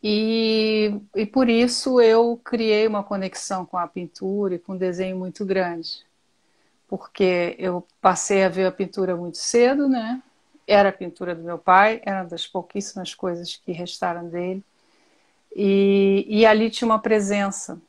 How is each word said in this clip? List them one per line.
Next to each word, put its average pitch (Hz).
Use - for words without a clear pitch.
E, 214
e 214
por 247
isso 247
eu 233
criei 220
uma 208
conexão 190
com -
a 175
pintura 190
e 175
com 190
o 185
desenho 185
muito 185
grande. 180
Porque 180
eu 180
passei 190
a 185
ver 185
a 180
pintura 185
muito 175
cedo, 269
né? 247
Era 202
a 185
pintura 180
do 165
meu 170
pai, 202
era 196
uma 175
das 170
pouquíssimas 190
coisas 175
que -
restaram 175
dele. 180
E, 196
e 214
ali 220
tinha 233
uma 220
presença 202